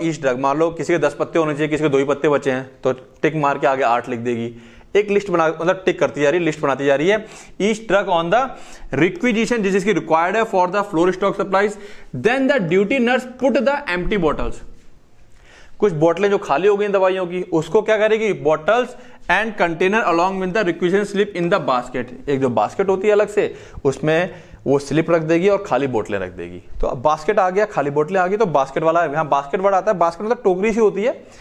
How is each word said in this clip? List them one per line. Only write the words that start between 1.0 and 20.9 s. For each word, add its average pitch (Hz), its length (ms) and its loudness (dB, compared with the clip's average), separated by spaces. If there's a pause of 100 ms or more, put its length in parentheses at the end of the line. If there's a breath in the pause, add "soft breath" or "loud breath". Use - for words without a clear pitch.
पत्ते 156 200 -2
होने 156 140 2
चाहिए, 147 160 -2
किसी 151 140 -2
के 156 60 2
दो 135 100 2
ही 139 60 2
पत्ते 139 240 0
बचे 139 220 0
हैं, 127 200 -4 (140)
तो 131 80 0
टिक - 440 -4
मार 139 220 0
के 147 80 0
आगे 135 160 2
आठ 120 260 0
लिख 123 100 -4
देगी। 117 440 -6 (340 loud breath)
एक 202 140 2
लिस्ट 202 200 0
बना, 165 180 2
मतलब 165 380 -2
टिक 175 140 0
करती 143 220 0
जा 143 80 4
रही 175 100 2
है, 165 60 -2
लिस्ट 156 140 -2
बनाती 139 260 0
जा 139 80 4
रही 147 140 2
है। 214 180 0 (360 loud breath)
"Each 220 180 0 (120)
drug 190 160 2
on 170 180 2
the 220 220 0 (460 loud breath)
requisition", 220 640 0
जिस, 196 140 0
जिसकी 196 200 2
रिक्वायर्ड 170 440 0
है, 226 60 2
"for 190 260 0
the 202 140 -2
floor 180 300 0
stock 190 280 -2
supplies, 196 300 0 (460 loud breath)
then 254 360 4
the 277 60 2 (140)
duty 202 260 4
nurse 247 260 2 (200)
put 277 120 4
the 190 420 0
empty 180 260 0
bottles"। 127 300 0 (1200 soft breath)
कुछ 208 140 2
बोतलें 170 380 2
जो 196 80 2
खाली 165 300 0
हो 202 80 4
गई 208 120 -2
दवाइयों 190 380 2
की, 180 160 -6
उसको 170 400 0
क्या 214 160 2
करेगी, 208 460 0
"bottles 156 420 2 (440 loud breath)
and 208 300 0
container 180 440 0 (100)
along 190 280 0
with 185 120 -4
the 220 100 0
requisition 185 520 0